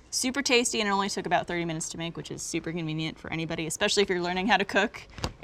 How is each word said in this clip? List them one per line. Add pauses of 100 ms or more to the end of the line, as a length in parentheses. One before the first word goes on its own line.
(100)
Super
tasty,
and
it
only
took
about
thirty
minutes
to
make,
which
is
super
convenient
for
anybody,
especially
if
you're
learning
how
to
cook (420)